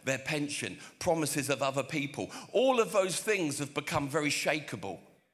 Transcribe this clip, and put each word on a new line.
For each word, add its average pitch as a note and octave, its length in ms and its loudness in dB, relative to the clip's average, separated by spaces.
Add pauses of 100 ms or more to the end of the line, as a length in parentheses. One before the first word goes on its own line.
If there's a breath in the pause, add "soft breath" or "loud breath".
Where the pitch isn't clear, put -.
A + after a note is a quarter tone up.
their C3 160 0
pension, C#3+ 580 -4 (220 loud breath)
promises D3+ 500 2
of C3 120 2
other C3+ 220 0
people, C#3 460 -4 (220 loud breath)
all B3+ 280 6
of G3 120 4
those F#3+ 280 2
things E3+ 400 0
have C#3 140 -4
become D3 340 0
very D3 220 2
shakeable. C#3 680 -2 (340)